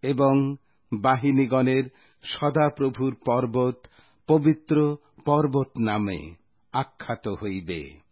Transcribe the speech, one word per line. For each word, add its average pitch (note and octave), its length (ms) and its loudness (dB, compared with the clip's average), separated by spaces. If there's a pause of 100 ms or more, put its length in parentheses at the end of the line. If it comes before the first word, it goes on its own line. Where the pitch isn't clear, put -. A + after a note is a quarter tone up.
এবং C#3 540 2 (380)
বাহিনীগণের C3 880 2 (400)
সদাপ্রভুর C3+ 920 -2 (100)
পর্বত B2 600 -2 (420)
পবিত্র D3+ 720 2 (280)
পর্বত C#3+ 540 2
নামে G#2 560 -4 (380)
আখ্যাত - 540 -8
হইবে। F2 720 -8 (120)